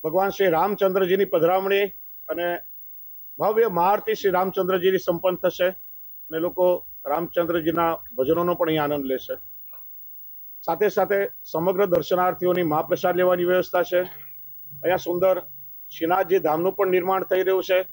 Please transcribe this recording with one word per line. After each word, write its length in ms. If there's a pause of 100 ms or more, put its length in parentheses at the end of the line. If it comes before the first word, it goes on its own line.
ભગવાન 260
શ્રી 180
રામચંદ્રજીની 760
પધરામણી 640 (420)
અને 300 (800)
ભવ્ય 300
મહાઆરતી 460
શ્રી 160
રામચંદ્રજીની 680
સંપન્ન 380
થશે 320 (600)
અને 80
લોકો 480 (200)
રામચંદ્રજીના 920 (180)
ભજનોનો 380
પણ 120
અહીંયા 180
આનંદ 200
લેશે. 300 (1300)
સાથે 240
સાથે 400 (160)
સમગ્ર 420
દર્શનાર્થીઓની 760
મહાપ્રસાદ 540
લેવાની 280
વ્યવસ્થા 380
છે. 180 (720)
અહીંયા 240
સુંદર 440 (560)
શ્રીનાથજી 420
ધામનું 340
પણ 160
નિર્માણ 340
થઈ 200
રહ્યું 200
છે 200 (100)